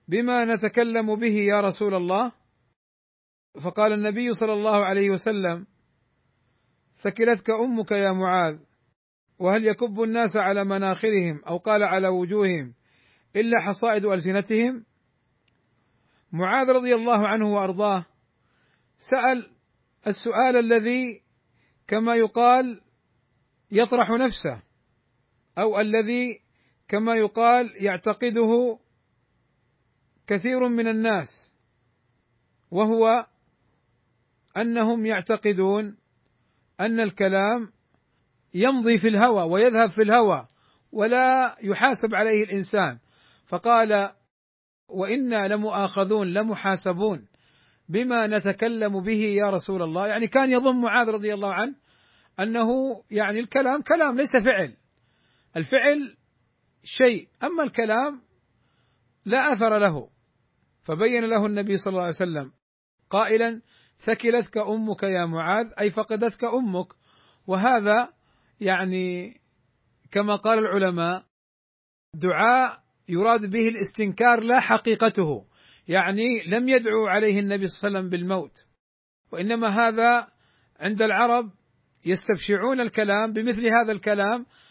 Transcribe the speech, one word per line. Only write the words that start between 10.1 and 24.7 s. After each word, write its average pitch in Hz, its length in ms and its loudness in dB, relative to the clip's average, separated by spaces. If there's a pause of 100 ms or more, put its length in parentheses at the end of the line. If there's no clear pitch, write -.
على 196 260 0
مناخرهم"، 196 840 0
أو 170 100 -4
قال: 208 260 2
"على 190 240 0
وجوههم"، 180 640 -2 (640)
"إلا 226 260 2
حصائد 202 440 -2
ألسنتهم"؟ 202 800 0 (1500)
معاذ 196 380 0
رضي 247 260 4
الله 226 320 2
عنه 214 260 0
وأرضاه 190 520 -2 (920)
سأل 254 540 -2 (560)
السؤال 233 500 0
الذي 233 640 0 (640)
كما 226 280 0
يقال 240 640 2 (920)
يطرح 226 380 2
نفسه، 220 520 -2 (960)